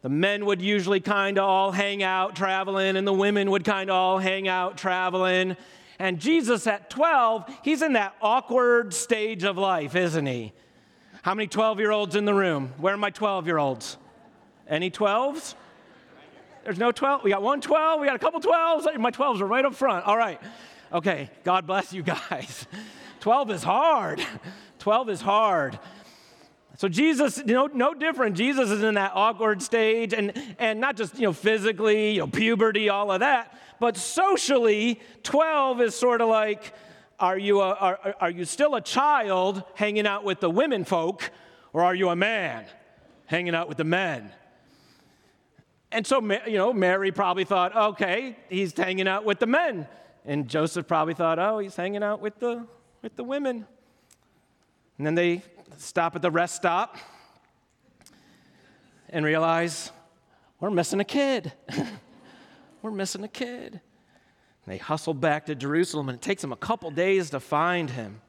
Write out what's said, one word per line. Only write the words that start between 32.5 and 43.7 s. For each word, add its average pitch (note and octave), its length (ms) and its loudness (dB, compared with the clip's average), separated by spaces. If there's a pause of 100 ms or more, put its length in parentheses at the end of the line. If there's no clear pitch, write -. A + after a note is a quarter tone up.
all G3+ 200 0
of F#3+ 100 0
that, B3+ 380 2 (220)
but A#3 160 2
socially, A#3+ 1040 2 (220)
twelve C#4 580 2
is A3+ 140 2
sorta A#3+ 320 2
like, G#3+ 480 0 (440)
are F#3+ 200 2
you G3+ 240 4
a, F#3+ 100 2
are, G3 480 0
are E3+ 100 2
you F3 140 -6
still C#4+ 300 2
a A3 80 -2
child G3+ 800 2 (120)
hanging G#3 320 0
out G3+ 160 -2
with G3 180 -2
the F3+ 100 2
women G#3+ 340 2
folk, F3 460 -2 (420)
or E3 100 2
are F3+ 120 4
you F#3 160 2
a E3+ 60 0
man F3 500 -2 (580)
hanging F3 300 -2
out E3 140 -2
with C#3+ 100 -10